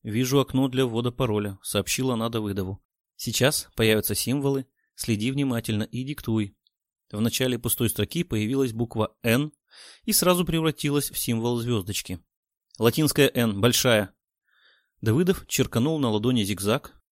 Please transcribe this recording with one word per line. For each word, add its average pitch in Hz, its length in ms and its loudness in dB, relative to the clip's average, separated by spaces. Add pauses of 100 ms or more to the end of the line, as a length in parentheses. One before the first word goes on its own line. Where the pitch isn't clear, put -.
«Вижу 127 380 0
окно 131 280 0
для 131 160 0
ввода 120 260 -2
пароля», 104 520 -2
сообщила 127 500 -2
она 113 160 -2
Давыдову. 101 560 -4 (320)
«Сейчас - 600 0
появятся 110 380 2
символы, 135 520 -2 (280)
следи 113 360 -2
внимательно 117 540 -2
и 127 200 -8
диктуй». 110 500 -4 (560)
В 104 120 -4
начале 120 360 0
пустой 117 300 -2
строки 160 360 -4
появилась 117 500 -2
буква 113 480 -4
«Н» 131 280 2 (520)
и 214 100 -2
сразу 180 320 2
превратилась 151 680 0
в - 80 -10
символ 120 380 0
звездочки. 117 680 -4 (560)
«Латинская 135 560 4
«Н» 113 240 0
большая». 117 560 2 (840)
Давыдов 156 460 2
черканул 135 520 0
на 127 120 0
ладони 120 340 2
зигзаг. 101 560 -2 (120)